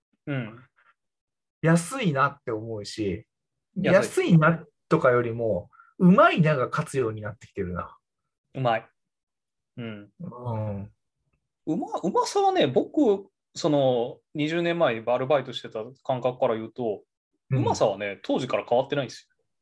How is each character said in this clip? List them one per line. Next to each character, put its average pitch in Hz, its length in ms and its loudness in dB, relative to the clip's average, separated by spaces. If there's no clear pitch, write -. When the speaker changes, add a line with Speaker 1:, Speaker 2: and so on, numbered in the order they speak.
Speaker 1:
う 147 60 -6
ん。 117 260 -6
Speaker 2:
安 170 420 2
い 180 100 2
な 135 160 2
っ - 140 -12
て 123 100 -8
思 113 220 -6
う 104 120 -10
し、 98 400 -4
Speaker 1:
安 147 160 0
い。 - 20 6
Speaker 2:
安 220 280 2
い 220 160 6
な 160 260 4
と 160 100 4
か 131 120 4
よ 123 100 4
り 113 120 -2
も、 113 360 -2
う 180 120 8
ま 302 220 8
い 269 80 2
な 156 160 4
が 123 140 -2
勝 160 180 -6
つ 139 100 -4
よ 120 100 0
う 110 40 -4
に 107 80 -10
な 104 100 -10
っ 104 60 -14
て - 100 -20
き - 60 -20
て - 80 -8
る 90 140 -6
な。 - 200 -10
Speaker 1:
う 135 60 -8
ま 117 180 0
い。 - 100 -12
う 127 60 -10
ん。 104 260 -12
Speaker 2:
う 175 60 -14
ん。 110 680 -8
Speaker 1:
う 156 100 -2
ま-、 320 120 -6
う 180 80 -2
ま 480 160 0
さ - 140 -2
は 392 120 2
ね、 359 140 2
僕、 202 640 0
そ - 140 -4
の、 131 500 0
二 151 140 -2
十 170 140 -2
年 170 160 -2
前 123 220 0
に 110 60 -14
ア 123 120 2
ル 131 80 -4
バ 143 140 2
イ - 40 -6
ト 127 80 -12
し - 80 -12
て 120 80 -14
た 113 120 -10
感 127 200 -4
覚 127 160 -2
か 131 100 2
ら 113 60 0
言 110 140 -6
う - 40 -20
と、 113 300 -6
Speaker 2:
う 135 60 0
ん。 - 20 0
Speaker 1:
う - 20 0
ま - 140 0
さ 135 120 2
は 98 120 -2
ね、 101 240 -6
当 277 160 -2
時 131 100 -4
か - 80 -2
ら 101 100 -4
変 120 120 2
わ 135 80 0
っ - 20 -18
て 143 80 -4
な 143 60 -2
い 123 40 -6
ん - 20 -14
で - 60 -16
す - 140 -20
よ。 - 80 -20